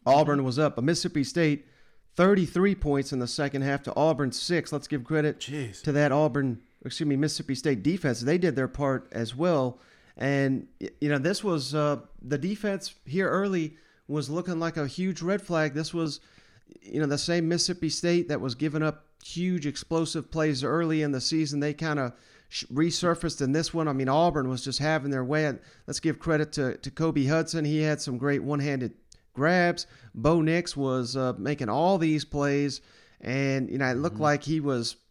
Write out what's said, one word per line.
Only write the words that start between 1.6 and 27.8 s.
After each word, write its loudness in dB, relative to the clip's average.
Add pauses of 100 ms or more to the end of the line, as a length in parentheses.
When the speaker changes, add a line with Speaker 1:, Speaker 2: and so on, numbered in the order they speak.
Speaker 1:
thirty-three 4
points 0
in -2
the -2
second -2
half -2
to -6
Auburn, 2
six. -2
Let's -6
give -2
credit 0
Speaker 2:
Jeez. -8
Speaker 1:
to 0
that 4
Auburn, 2 (240)
excuse -4
me, 2
Mississippi -2
State 0
defense. 0
They 2
did 2
their 0
part -2
as -4
well. 0 (380)
And, 0 (140)
y-, -6 (100)
you 0
know, 2
this 0
was, -2
uh, 2 (240)
the -4
defense -4 (120)
here 0
early -2 (300)
was -4
looking -4
like -4
a -2
huge -4
red 0
flag. 0
This -4
was, -4 (640)
you -6
know, 2
the 0
same 0
Mississippi 0
State 0
that -2
was -4
giving -2
up -4 (180)
huge -2
explosive -2
plays 0
early 0
in 0
the -2
season. 0
They -2
kinda -2 (360)
sh-, -10
resurfaced 0
in 0
this 0
one. 0
I 0
mean, 0
Auburn 2
was -4
just -6
having 0
their -2
way. 0
And -2 (280)
let's -6
give 0
credit 0
to, 0
to -12
Kobe 2
Hudson. 0
He 0